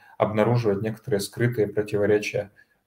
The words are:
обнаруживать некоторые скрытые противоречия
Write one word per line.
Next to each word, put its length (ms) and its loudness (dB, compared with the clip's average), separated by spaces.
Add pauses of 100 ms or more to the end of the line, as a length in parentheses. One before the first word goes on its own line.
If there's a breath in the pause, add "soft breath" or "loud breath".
(180 soft breath)
обнаруживать 640 2
некоторые 380 -4
скрытые 480 0
противоречия 840 0 (340 soft breath)